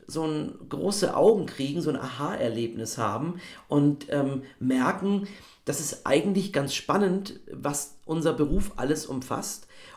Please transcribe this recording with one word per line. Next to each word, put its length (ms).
so 180
ein 300
große 480
Augen 300
kriegen, 360
so 80
ein 60
Aha-Erlebnis 1000
haben 440
und, 400
ähm, 340
merken, 680
das 160
ist 260
eigentlich 460
ganz 220
spannend, 680
was 440
unser 260
Beruf 440
alles 300
umfasst 600